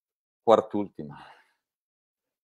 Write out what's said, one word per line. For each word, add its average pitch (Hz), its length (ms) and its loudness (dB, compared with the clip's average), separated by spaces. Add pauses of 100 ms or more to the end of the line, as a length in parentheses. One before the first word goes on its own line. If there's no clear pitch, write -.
(420)
Quart'ultima. 101 760 0 (1300)